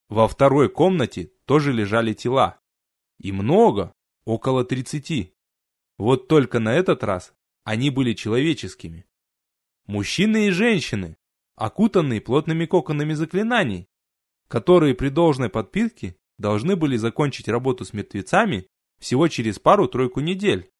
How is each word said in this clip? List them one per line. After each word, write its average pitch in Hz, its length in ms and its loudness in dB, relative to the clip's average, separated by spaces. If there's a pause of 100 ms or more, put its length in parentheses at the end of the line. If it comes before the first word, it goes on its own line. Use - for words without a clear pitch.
Во 107 180 4
второй 139 420 4
комнате 147 600 0 (140)
тоже 143 260 2
лежали 110 420 0
тела. 120 460 0 (600)
И 98 120 -8
много, 107 640 2 (320)
около 127 400 -2
тридцати. 127 680 -6 (640)
Вот 127 300 0
только 135 320 4
на 113 140 -2
этот 180 300 0
раз 95 300 -4 (300)
они 110 260 -2
были 127 240 -2
человеческими. 104 920 -4 (840)
Мужчины 202 600 0
и 196 40 2
женщины, 165 680 -2 (380)
окутанные 143 680 0
плотными 160 440 -2
коконами 156 480 -2
заклинаний, 165 760 -4 (580)
которые 151 480 4
при 139 140 -4
должной 139 400 2
подпитке 113 680 -6 (220)
должны 107 380 0
были 151 200 0
закончить 117 540 -4
работу 127 340 -2
с - 80 -16
мертвецами 104 760 -4 (320)
всего 143 280 0
через 110 320 -4
пару-тройку 131 640 2
недель. 170 580 -2